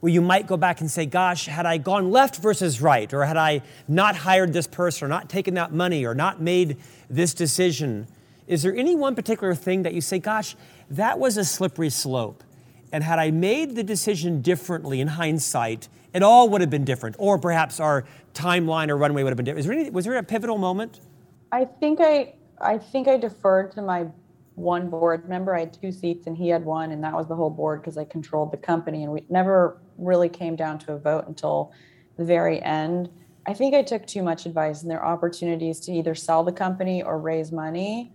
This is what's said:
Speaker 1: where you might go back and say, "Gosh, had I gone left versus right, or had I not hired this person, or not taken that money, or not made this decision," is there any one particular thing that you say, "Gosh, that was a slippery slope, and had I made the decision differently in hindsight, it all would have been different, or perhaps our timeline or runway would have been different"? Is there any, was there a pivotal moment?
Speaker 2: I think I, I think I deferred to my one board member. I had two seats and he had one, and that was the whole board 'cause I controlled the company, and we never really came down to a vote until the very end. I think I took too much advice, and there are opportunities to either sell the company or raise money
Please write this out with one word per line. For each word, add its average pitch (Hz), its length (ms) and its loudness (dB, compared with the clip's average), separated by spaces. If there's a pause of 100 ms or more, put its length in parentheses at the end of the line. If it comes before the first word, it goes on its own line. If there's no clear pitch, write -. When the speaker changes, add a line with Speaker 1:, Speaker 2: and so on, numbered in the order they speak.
Speaker 1:
where 170 100 4
you 170 100 6
might 190 260 4
go 185 100 0
back 175 240 2
and 156 100 -4
say, 165 140 -2
"Gosh, 180 400 0
had 160 200 -4
I 165 120 2
gone 185 340 0
left 262 260 4
versus 170 440 0
right, 135 320 4
or 139 100 0
had 156 140 0
I 156 240 2 (260)
not 190 300 4
hired 185 340 4
this 165 160 -2
person, 175 380 -2
or - 20 -4
not 151 220 -4
taken 190 240 -2
that 170 180 -2
money, 160 340 0
or 117 80 -2
not 165 280 0
made 170 360 2 (320)
this 165 240 0
decision," 147 760 -2 (400)
is 156 160 0
there 190 120 0
any 285 200 2
one 277 200 0
particular 214 400 -2
thing 185 280 -2
that 170 100 -4
you 170 80 -2
say, 185 180 -2
"Gosh, 214 380 -4 (320)
that 196 300 0
was 247 180 2
a 202 80 0
slippery 165 440 -2
slope, 127 540 -4 (480)
and 151 120 -2
had 165 140 2
I 160 140 2
made 226 440 0
the 226 80 -2
decision 175 580 -2
differently 151 600 -2
in 143 60 0
hindsight, 151 800 -2 (240)
it 180 100 4
all 233 260 10
would 202 120 2
have 165 80 2
been 139 160 0
different, 123 340 -4
or 202 180 2
perhaps 165 440 0
our 147 240 2 (280)
timeline 160 560 0
or 147 60 0
runway 143 280 2
would 131 80 2
have 123 60 -2
been 123 80 -2
different"? 151 140 -4
Is 139 60 -2
there 226 120 -2
any, 311 120 -2
was 180 160 -4
there 247 100 -4
a 240 80 -2
pivotal 220 340 -4
moment? 196 440 -4 (500)
Speaker 2:
I 254 140 2
think 302 360 0
I, 302 340 4 (240)
I 208 180 0
think 262 300 -2
I 262 100 6
deferred 196 560 2
to 214 80 -10
my 180 260 -2 (480)
one 175 340 -2
board 170 380 0
member. 185 280 -2
I 170 60 0
had 165 120 -8
two 190 180 -8
seats 170 360 -6
and 165 100 -8
he 175 120 -2
had 170 160 2
one, 160 260 -4
and 151 120 -6
that 156 100 -4
was 160 140 -4
the 160 80 -6
whole 165 140 0
board 156 340 -4
'cause 160 140 -10
I 151 80 -6
controlled 151 460 -4
the 147 60 -8
company, 165 460 -4
and 147 80 -6
we 151 180 -8
never 185 480 4 (200)
really 175 300 2
came 170 300 -6
down 156 220 -4
to 151 140 -12
a 147 40 -8
vote 151 300 -2
until 151 440 -4 (460)
the 170 80 -4
very 170 360 2
end. 165 480 -2 (360)
I 202 80 -4
think 269 200 0
I 285 100 6
took 214 220 -4
too - 160 -6
much 165 240 -2
advice, 156 360 -2
and 170 100 -6
there 160 100 -4
are 165 120 0
opportunities 170 680 -4
to 180 120 -8
either 165 220 -2
sell 165 280 0
the 180 80 0
company 185 500 -2
or - 160 -4
raise 160 340 -4
money 180 640 -8